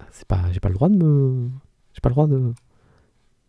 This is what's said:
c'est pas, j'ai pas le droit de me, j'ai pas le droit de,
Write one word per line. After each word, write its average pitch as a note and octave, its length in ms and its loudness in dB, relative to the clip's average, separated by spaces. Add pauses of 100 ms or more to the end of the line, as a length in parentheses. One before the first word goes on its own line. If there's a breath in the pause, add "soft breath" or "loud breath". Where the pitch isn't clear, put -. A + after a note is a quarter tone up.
(100)
c'est - 160 -20
pas, F#2+ 160 0 (100)
j'ai F2+ 80 -6
pas - 80 -2
le F#2 60 0
droit A#2+ 160 2
de G#3+ 60 4
me, C3+ 520 2 (460)
j'ai - 80 -20
pas B2+ 80 2
le B2 40 -2
droit D3+ 120 2
de, C3 260 0 (960)